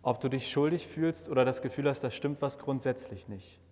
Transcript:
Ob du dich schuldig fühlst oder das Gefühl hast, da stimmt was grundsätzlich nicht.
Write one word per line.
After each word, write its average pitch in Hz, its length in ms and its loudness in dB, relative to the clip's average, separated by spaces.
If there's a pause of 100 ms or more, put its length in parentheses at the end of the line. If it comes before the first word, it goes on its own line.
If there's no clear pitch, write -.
Ob 123 200 0
du 135 80 0
dich 131 220 -2
schuldig 156 360 2
fühlst 160 420 -2
oder 147 160 6
das 127 160 2
Gefühl 139 280 0
hast, 135 140 0
da 127 80 0
stimmt 143 300 -2
was 139 180 -2
grundsätzlich 127 720 -4
nicht. 98 320 -12 (120)